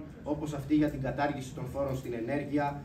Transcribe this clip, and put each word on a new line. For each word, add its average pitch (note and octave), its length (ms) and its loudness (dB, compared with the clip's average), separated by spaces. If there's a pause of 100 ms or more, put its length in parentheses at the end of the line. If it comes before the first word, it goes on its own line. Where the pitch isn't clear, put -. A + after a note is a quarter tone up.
(220)
όπως D3 320 -2
αυτή C#3 200 0
για D3+ 160 8
την C3 120 -2
κατάργηση C3 520 0
των B2+ 180 -6
φόρων C3+ 240 0
στην - 160 -4
ενέργεια, C#3+ 720 0